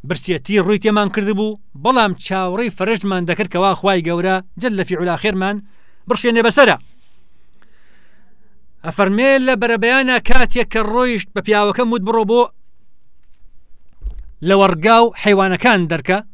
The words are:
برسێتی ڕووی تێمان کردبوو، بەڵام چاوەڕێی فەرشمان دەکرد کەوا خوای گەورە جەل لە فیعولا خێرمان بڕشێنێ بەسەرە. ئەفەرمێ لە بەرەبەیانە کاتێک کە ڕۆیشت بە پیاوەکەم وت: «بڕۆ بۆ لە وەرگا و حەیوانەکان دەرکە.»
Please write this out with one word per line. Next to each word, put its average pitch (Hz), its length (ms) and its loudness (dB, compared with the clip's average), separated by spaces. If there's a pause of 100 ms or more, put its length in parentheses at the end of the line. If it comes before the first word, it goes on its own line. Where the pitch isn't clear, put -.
برسێتی 180 600 -2
ڕووی 202 180 0
تێمان 208 320 2
کردبوو، 214 440 -2 (240)
بەڵام 220 300 2 (120)
چاوەڕێی 190 520 -4
فەرشمان 196 520 -2
دەکرد 180 260 -2
کەوا 190 200 2
خوای 190 320 0
گەورە 175 300 0 (220)
جەل 226 200 -2
لە 185 100 -2
فیعولا 175 280 -2
خێرمان 196 400 -2 (520)
بڕشێنێ 233 380 2
بەسەرە. 220 300 6 (2000)
ئەفەرمێ 202 460 0 (160)
لە 262 140 2
بەرەبەیانە 240 560 2 (120)
کاتێک 240 440 8
کە 220 80 0 (120)
ڕۆیشت 240 420 0
بە 202 120 -2
پیاوەکەم 208 440 2
وت: 233 120 -2
«بڕۆ 226 280 0
بۆ 240 120 4 (2000)
لە 196 120 4
وەرگا 190 420 4
و 226 200 2
حەیوانەکان 196 580 2 (100)
دەرکە.» 180 280 -2 (160)